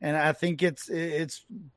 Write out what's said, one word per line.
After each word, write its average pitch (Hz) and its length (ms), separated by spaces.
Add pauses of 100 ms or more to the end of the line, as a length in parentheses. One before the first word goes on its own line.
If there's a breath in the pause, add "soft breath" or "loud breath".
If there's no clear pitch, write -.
and 151 140
I 156 160
think 170 320
it's, 170 260
it's 165 560 (320)